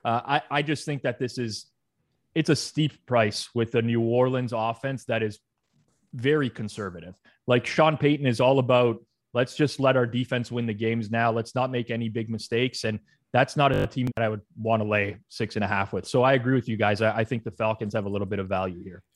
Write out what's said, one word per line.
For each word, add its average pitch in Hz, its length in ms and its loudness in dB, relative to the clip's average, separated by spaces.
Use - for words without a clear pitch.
Uh, 117 220 0
I, 147 240 2
I 147 140 0
just 147 200 -2
think 147 200 -6
that 123 160 -2
this 127 180 -6
is, 113 300 -6
it's 165 160 0
a 147 60 6
steep - 500 -4
price 113 480 0
with 117 180 0
the 117 120 2
New 117 180 0
Orleans 123 540 2
offense 117 500 -4
that 113 160 -2
is 107 160 -4
very 135 340 0
conservative. 92 640 -10
Like, 123 220 2
Sean 156 300 4
Payton 143 280 2
is 123 160 2
all 131 160 6
about, 123 460 4
"Let's 127 220 0
just 147 240 0
let 131 160 4
our 123 120 2
defense 120 440 -4
win 120 140 -4
the 113 80 -4
games 110 380 -2
now. 117 200 2
Let's 113 220 -4
not 127 180 -2
make 123 200 -4
any 117 180 -4
big 113 200 -6
mistakes." 117 540 -2
And 110 160 -4
that's 131 240 2
not 139 160 4
a 101 120 2
team 120 300 -4
that 117 80 0
I 110 60 0
would 107 120 -6
wanna 110 280 0
lay 104 320 0
six - 300 -6
and 104 60 0
a 95 40 0
half 98 240 0
with. 95 160 -6
So 127 160 2
I 131 100 6
agree 131 220 2
with 117 140 0
you 110 80 -2
guys. 104 240 2
I, 110 160 2
I 113 80 0
think 113 180 -4
the 113 80 -8
Falcons 110 420 -2
have 104 120 -2
a 101 40 -4
little 101 160 -2
bit 98 140 -4
of 95 80 -4
value 92 360 -4
here. 90 200 -16